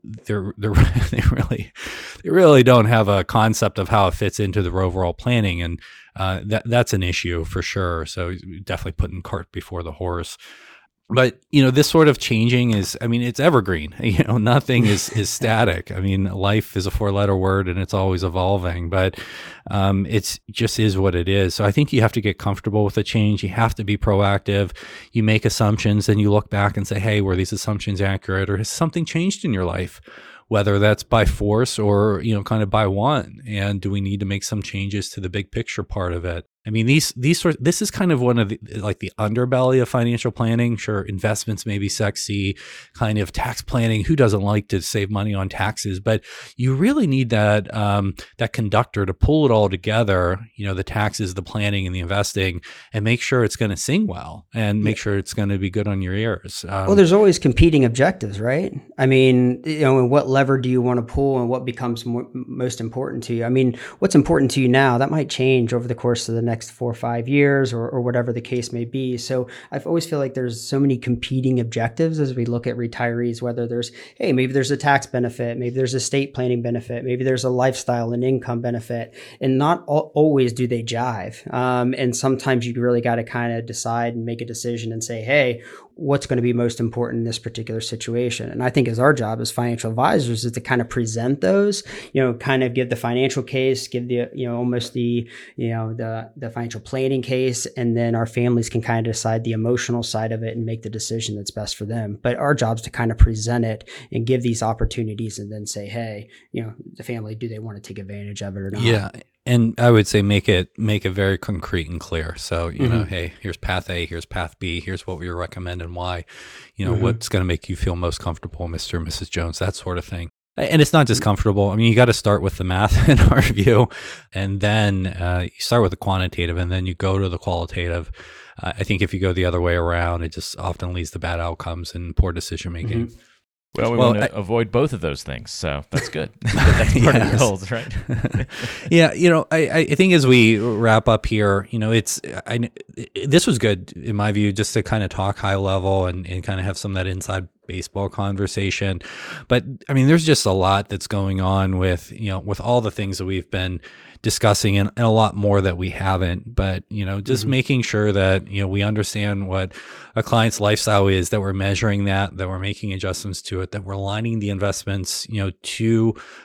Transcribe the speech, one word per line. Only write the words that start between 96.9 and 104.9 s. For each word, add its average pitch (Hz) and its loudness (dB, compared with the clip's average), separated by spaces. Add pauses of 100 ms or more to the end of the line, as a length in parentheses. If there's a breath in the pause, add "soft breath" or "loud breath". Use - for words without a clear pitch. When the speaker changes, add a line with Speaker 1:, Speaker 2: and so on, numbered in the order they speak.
Speaker 2:
case, 127 -2 (120)
and 117 0
then 117 0
our 113 0
families 120 0
can 113 -2
kinda 113 -2
decide 113 -2
the 113 -4
emotional 117 -2
side 110 -4
of 113 -6
it 113 -6
and 117 -4
make 113 -6
the 107 -8
decision 110 -6
that's 101 -10
best 104 -8
for 107 -10
them. 110 -6
But 123 -2
our 147 2
job's 113 0
to - -12
kinda 117 -2
present 113 4
it - -8 (220 loud breath)
and 117 -2
give 127 2
these 117 0
opportunities 113 -2